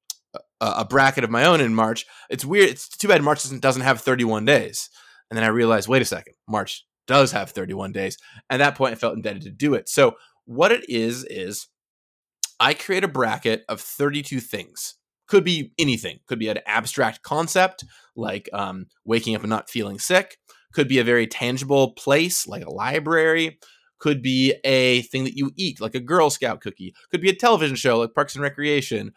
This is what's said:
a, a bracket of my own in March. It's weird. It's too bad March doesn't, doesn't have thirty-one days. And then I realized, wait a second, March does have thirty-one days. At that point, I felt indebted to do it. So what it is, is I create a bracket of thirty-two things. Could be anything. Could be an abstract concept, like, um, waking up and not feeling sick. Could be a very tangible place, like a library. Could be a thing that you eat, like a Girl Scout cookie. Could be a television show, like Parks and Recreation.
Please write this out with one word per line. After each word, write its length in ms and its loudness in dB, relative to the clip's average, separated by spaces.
a, 440 -6
a 80 -2
bracket 380 4
of 60 -2
my 140 2
own 160 6
in 140 2
March. 320 0
It's 160 -6
weird. 240 4
It's 180 -10
too 200 -4
bad 140 6
March 200 2
doesn't, 180 -8
doesn't 220 2
have 180 2
thirty-one 440 0
days. 440 2
And 60 -8
then 80 0
I 40 4
realized, 400 2
wait 140 4
a 40 -2
second, 280 -8
March 380 -6
does 260 4
have 180 -4
thirty-one 420 -8
days. 240 -6
At 100 -2
that 160 2
point, 180 0
I 40 -8
felt 200 -4
indebted 260 -8
to 80 -16
do 240 0
it. 140 -4
So 280 4
what 260 2
it 160 -2
is, 360 -2
is 440 -10
I 140 4
create 320 -2
a 40 0
bracket 600 -2
of 120 -6
thirty-two 600 -4
things. 540 -10
Could 180 4
be 340 -4
anything. 480 -2
Could 120 -6
be 100 -4
an 180 -4
abstract 560 -2
concept, 640 0
like, 380 -8
um, 340 -8
waking 280 0
up 60 -4
and 80 -6
not 220 -4
feeling 280 -8
sick. 380 0
Could 140 2
be 100 2
a 60 4
very 220 4
tangible 640 0
place, 540 0
like 180 -12
a 60 -12
library. 880 0
Could 220 0
be 340 2
a 380 4
thing 220 -6
that 120 -8
you 200 -2
eat, 240 -6
like 140 -6
a 60 -6
Girl 280 2
Scout 320 -4
cookie. 320 -14
Could 120 -4
be 80 2
a 40 0
television 420 2
show, 220 2
like 160 -2
Parks 200 -2
and 80 -8
Recreation. 760 -2